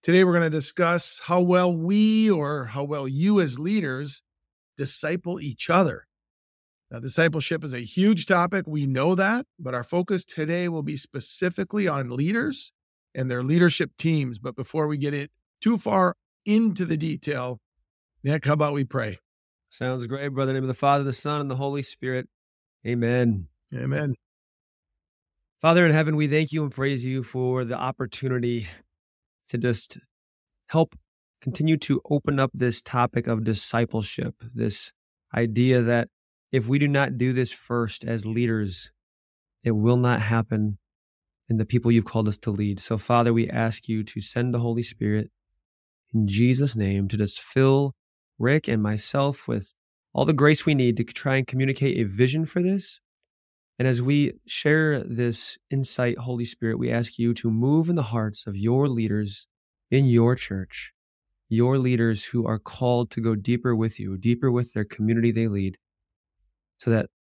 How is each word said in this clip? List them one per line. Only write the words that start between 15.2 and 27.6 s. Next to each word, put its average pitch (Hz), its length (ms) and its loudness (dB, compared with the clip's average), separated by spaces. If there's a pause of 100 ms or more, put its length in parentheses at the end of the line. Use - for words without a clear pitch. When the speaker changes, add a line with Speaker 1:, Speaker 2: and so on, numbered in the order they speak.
Speaker 1:
too 226 160 4
far 190 380 2 (300)
into 208 400 2
the 165 120 0
detail, 135 640 -6 (640)
Nick, 143 220 0
how 147 80 4
about 147 200 2
we 139 120 0
pray? 113 340 -6 (500)
Speaker 2:
Sounds 123 380 -6
great, 139 220 -6
brother. 135 220 -2
In 135 40 -2
the 131 60 -2
name - 20 -4
of 131 60 -4
the 123 100 -6
Father, 143 240 2
the 135 100 -4
Son, 147 280 -4
and 139 100 -6
the 127 60 -4
Holy 139 260 -6
Spirit. 127 440 -8 (600)
Amen. 120 600 0 (280)
Speaker 1:
Amen. 135 400 -4 (1500)
Speaker 2:
Father 170 240 6
in 160 60 6
heaven, 156 240 2
we 151 120 2
thank 151 240 0
you 156 120 -2
and 139 80 -4
praise 135 340 -4
you 131 160 -4
for 127 440 -2